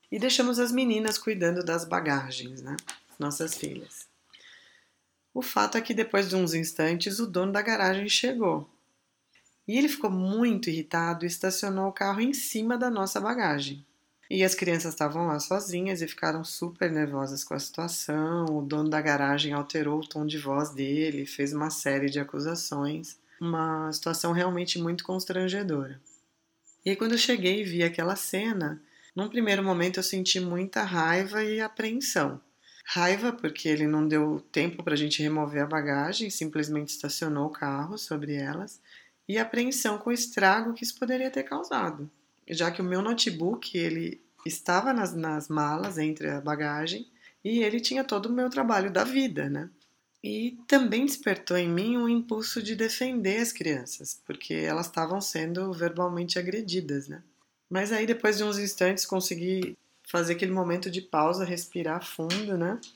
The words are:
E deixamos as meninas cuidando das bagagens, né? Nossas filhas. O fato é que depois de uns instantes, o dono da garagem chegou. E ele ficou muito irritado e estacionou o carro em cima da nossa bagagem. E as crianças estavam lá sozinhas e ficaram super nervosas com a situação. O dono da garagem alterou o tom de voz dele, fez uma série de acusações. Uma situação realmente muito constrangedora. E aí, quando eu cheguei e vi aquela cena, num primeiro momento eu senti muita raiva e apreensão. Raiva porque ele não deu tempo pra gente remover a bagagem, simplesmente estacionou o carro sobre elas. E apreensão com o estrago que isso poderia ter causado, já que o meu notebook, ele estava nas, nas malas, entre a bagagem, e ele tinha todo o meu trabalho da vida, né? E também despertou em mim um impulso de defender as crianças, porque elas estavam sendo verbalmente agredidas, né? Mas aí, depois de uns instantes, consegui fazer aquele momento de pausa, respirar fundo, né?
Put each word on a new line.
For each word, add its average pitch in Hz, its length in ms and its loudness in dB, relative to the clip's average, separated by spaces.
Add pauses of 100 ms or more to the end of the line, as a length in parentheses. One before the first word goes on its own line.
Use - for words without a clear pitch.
(120)
E 208 80 -4
deixamos 247 400 4
as 240 140 2
meninas 220 440 2
cuidando 180 460 0
das 165 220 -2
bagagens, 135 760 -2
né? 135 160 -10 (400)
Nossas 151 380 -4
filhas. - 540 -10 (1200)
O - 80 -4
fato 214 380 2
é - 20 2
que 226 140 -2
depois 202 340 2
de 180 60 0
uns 180 200 2
instantes, 170 640 0
o 233 80 0
dono 185 240 0
da 202 100 2
garagem 202 460 2
chegou. 208 600 2 (1000)
E 220 100 2
ele 294 100 6
ficou 220 220 0
muito 196 580 2
irritado 165 560 0
e 175 40 0
estacionou 190 600 0
o 196 40 -2
carro 196 280 0
em 254 120 4
cima 226 440 -2
da 247 140 2
nossa 202 300 0
bagagem. 151 640 0 (440)
E 190 140 4
as 185 100 4
crianças 170 380 0
estavam 160 340 0
lá 151 120 0
sozinhas 185 640 -2
e 160 60 -2
ficaram 160 360 -2
super 170 460 -2
nervosas 139 540 0
com 156 100 -6
a 147 40 -2
situação. 165 880 -2
O 151 160 0
dono 151 280 0
da 151 100 2
garagem 147 520 2
alterou 147 480 0
o 156 60 -6
tom 151 200 -4
de 151 100 -2
voz 143 340 -2
dele, 143 540 0
fez 143 280 -2
uma 151 180 -2
série 139 400 0
de 143 100 -2
acusações. 147 960 -4 (220)
Uma 160 520 0
situação 165 400 0
realmente 180 460 0
muito 170 260 -2
constrangedora. 185 960 -2 (840)
E 196 60 0
aí, 190 60 0
quando 226 160 0
eu 233 60 4
cheguei 202 420 4
e 208 40 -2
vi 175 180 0
aquela 170 340 2
cena, 190 680 -2 (320)
num 202 140 -2
primeiro 208 340 2
momento 180 360 2
eu 185 40 0
senti 185 380 0
muita 180 420 0
raiva 185 600 2
e 214 160 0
apreensão. 220 800 -2 (440)
Raiva 196 480 2
porque 160 360 -4
ele 151 180 4
não 151 220 4
deu 151 320 2 (100)
tempo 170 320 0
pra 156 140 0
gente 151 260 0
remover 151 400 0
a 147 40 0
bagagem, 151 640 0
simplesmente 151 580 -2
estacionou 147 580 -2
o 151 60 -6
carro 143 460 -4
sobre 147 360 -6
elas. 147 460 -6 (460)
E 202 120 0
apreensão 226 600 0
com 226 120 -6
o - 20 2
estrago 226 600 4
que 233 120 -8
isso - 140 -6
poderia 254 320 0
ter 269 120 -2
causado, 202 680 -2 (400)
já 165 200 2
que 175 100 -4
o 185 40 0
meu 180 180 2
notebook, 214 760 0
ele 165 440 -2 (260)
estava 185 460 2
nas, 214 220 0
nas 156 340 -4
malas, 156 500 0
entre 151 300 0
a 143 120 -2
bagagem, 151 640 -2 (380)
e 226 180 2
ele 214 180 2
tinha 254 240 0
todo 208 220 -2
o 233 60 -2
meu 254 180 0
trabalho 233 400 2
da 185 140 4
vida, 240 440 0
né? 147 220 -4 (520)
E 220 440 -4
também 254 400 6
despertou 196 500 0
em 175 120 2
mim 202 280 2
um 240 120 2
impulso 226 540 0
de 214 120 -4
defender 226 640 0
as 233 140 0
crianças, - 760 -4
porque - 280 -6
elas 160 320 0
estavam 165 340 -2
sendo 180 520 -4
verbalmente 170 640 -2
agredidas, 175 680 -2
né? 151 160 -14 (480)
Mas 196 220 0
aí, 220 140 2
depois 214 320 4
de 214 60 2
uns 208 140 0
instantes, 196 480 2
consegui 185 680 -2 (260)
fazer 170 300 2
aquele 185 200 0
momento 180 380 0
de 185 120 -4
pausa, 170 420 2
respirar 175 600 -4
fundo, 190 520 -2
né? 180 240 0 (160)